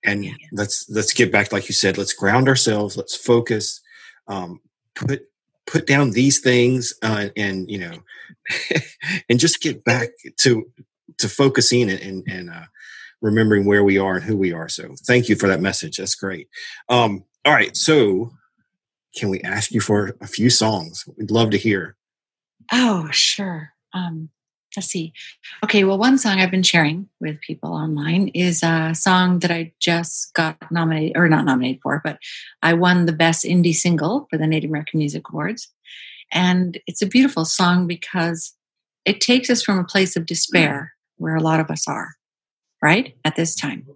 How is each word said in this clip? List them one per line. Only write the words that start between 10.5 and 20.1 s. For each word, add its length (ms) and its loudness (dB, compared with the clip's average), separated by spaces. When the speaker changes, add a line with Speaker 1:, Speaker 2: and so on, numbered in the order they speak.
Speaker 1:
to 100 -4
focusing 640 2
and, 80 -6
and, 280 -12
and, 220 -12
uh, 160 -18
remembering 440 2
where 180 4
we 140 4
are 180 0
and 80 -4
who 140 -2
we 160 0
are. 160 -10
So 240 -12
thank 220 4
you 80 4
for 120 0
that 120 2
message. 380 -4
That's 180 -6
great. 320 -10
Um, 360 2
all 80 6
right. 220 2
So 560 2
can 120 -4
we 120 -4
ask 300 -6
you 100 0
for 400 -2